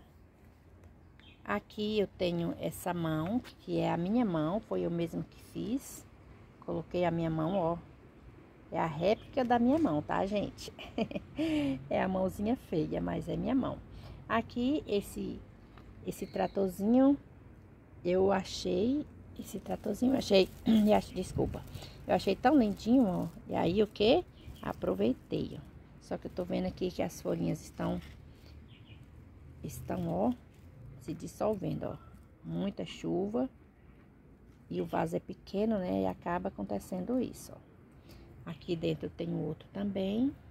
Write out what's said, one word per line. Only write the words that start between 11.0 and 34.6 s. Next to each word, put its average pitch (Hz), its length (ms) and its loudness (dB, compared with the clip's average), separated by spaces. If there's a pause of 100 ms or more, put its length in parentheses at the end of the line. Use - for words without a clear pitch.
É 208 100 2
a 190 80 2
mãozinha 190 480 0
feia, 160 440 -2
mas 170 280 -2
é 165 80 -2
minha 202 180 0
mão. 226 240 0 (480)
Aqui, 240 600 0
esse, - 520 -4 (680)
esse 185 200 -6
tratorzinho, 196 920 4 (840)
eu 185 300 4
achei, 196 720 0 (340)
esse - 220 -10
tratorzinho, 208 540 0
eu - 40 2
achei, 190 380 6
<clears throat> - 80 -16
eu 214 300 8
acho, - 200 2
desculpa. - 480 -2 (440)
Eu - 80 4
achei 190 200 4
tão 294 220 6
lindinho, 233 500 6
ó. 175 200 0 (220)
E - 60 -6
aí, 185 280 4
o 202 40 6
quê? 262 380 4 (380)
Aproveitei, - 960 -2
ó. - 20 -12 (400)
Só - 160 -6
que - 120 -10
eu - 20 -8
tô 180 140 -4
vendo 185 220 -2
aqui 185 240 -2
que 175 120 -4
as - 180 -4
folhinhas 170 420 -2
estão, 175 380 -4 (1600)
estão, 170 460 -6
ó, 196 240 2 (720)
se 165 80 -8
dissolvendo, 170 720 -2
ó. - 120 -6 (460)
Muita 180 440 -4
chuva. 202 600 -2 (1200)